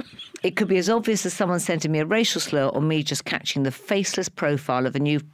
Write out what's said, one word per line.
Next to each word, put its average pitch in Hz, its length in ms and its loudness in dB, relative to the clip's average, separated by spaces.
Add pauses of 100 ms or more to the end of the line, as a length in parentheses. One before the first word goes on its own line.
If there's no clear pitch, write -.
(440)
It 185 120 -2
could 208 120 0
be 185 100 4
as 180 120 2
obvious 220 360 2
as 175 80 -4
someone 180 260 0
sending 160 320 0
me 156 80 2
a 156 60 2
racial 208 360 2
slur 139 260 2
or - 140 0
me 156 220 2
just 147 220 -4
catching - 380 -2
the 135 80 2
faceless 190 560 -2
profile 139 580 0
of 127 100 -2
a 139 40 0
new 147 220 2 (120)